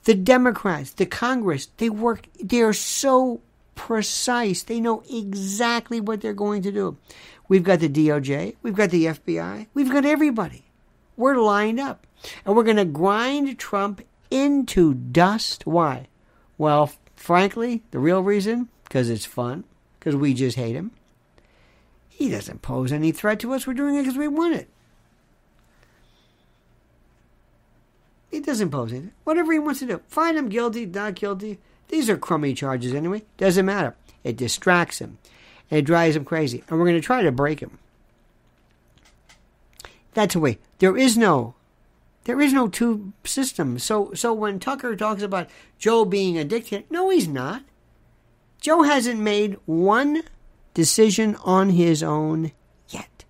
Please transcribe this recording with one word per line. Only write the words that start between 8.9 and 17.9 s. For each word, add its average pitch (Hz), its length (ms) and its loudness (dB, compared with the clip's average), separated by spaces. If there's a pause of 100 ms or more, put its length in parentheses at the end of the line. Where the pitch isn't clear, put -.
the 165 180 2
F 160 160 -8
B 165 160 -4
I. 202 340 -10
We've 269 160 0
got 277 140 2
everybody. 285 600 0 (500)
We're 269 220 2
lined 214 420 2
up. 269 260 -8 (380)
And 202 100 0
we're 233 80 6
gonna 214 220 4
grind 220 760 0
Trump 202 420 -4 (300)
into 262 640 2
dust. 165 720 0
Why? 151 400 0 (500)
Well, 147 360 2 (240)
frankly, 220 720 0